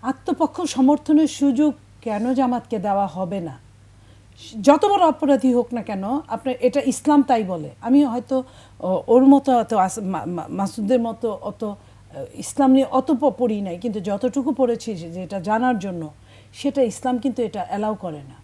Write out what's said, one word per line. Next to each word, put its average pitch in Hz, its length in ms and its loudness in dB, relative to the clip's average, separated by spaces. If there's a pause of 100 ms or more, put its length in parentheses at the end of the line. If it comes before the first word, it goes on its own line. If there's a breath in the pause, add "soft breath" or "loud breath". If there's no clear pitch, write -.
আত্মপক্ষ 277 540 -4 (200)
সমর্থনের 294 540 4 (100)
সুযোগ 277 320 2 (300)
কেন 214 220 -4 (100)
জামাতকে 247 460 -2
দেওয়া 196 280 0
হবে 185 400 -6
না? 131 80 -12 (1040 soft breath)
যত 294 240 6
বড় 392 180 4 (100)
অপরাধী 269 440 2
হোক 240 160 0
না 233 160 -6
কেন, 190 140 -6 (320)
আপনার 254 200 -6 (120)
এটা 277 140 0 (120)
ইসলাম 294 260 2 (100)
তাই 233 140 2
বলে। 170 260 -6 (120)
আমি 254 220 4
হয়তো 254 400 -2 (360 soft breath)
ও-, 185 240 -2 (100)
ওর 262 120 8
মতো 277 320 6
হয়তো 226 200 0
আস-, 190 260 0 (100)
মা-, 156 120 -6 (100)
মা-, 165 140 -8
মাসুদের 196 580 -2
মতো 226 200 -6 (140)
অত, 208 220 -10
আহ, 208 120 -8 (720 soft breath)
ইসলাম 269 300 0
নিয়ে 269 120 4 (120)
অত 269 120 -4
প-, 277 280 0
পড়ি 226 180 0 (100)
নাই, 175 160 -8
কিন্তু 220 160 -4
যতটুকু 220 500 -2 (100)
পড়েছি 233 360 0
যে-, 165 220 -12
যেটা 185 220 -8
জানার 226 460 0
জন্য, 175 180 -6 (500 soft breath)
সেটা 277 280 -2
ইসলাম 254 420 -2
কিন্তু 254 240 -4
এটা 190 220 -8
অ্যালাউ 214 240 -4 (120)
করে 151 240 -10
না 127 140 -20